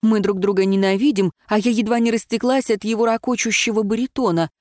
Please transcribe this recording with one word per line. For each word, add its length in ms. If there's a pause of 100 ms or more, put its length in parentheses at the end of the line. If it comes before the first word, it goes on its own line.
Мы 160
друг 220
друга 240
ненавидим, 640 (160)
а 120
я 120
едва 300
не 100
растеклась 600
от 120
его 240
ракочущего 760
баритона. 680 (100)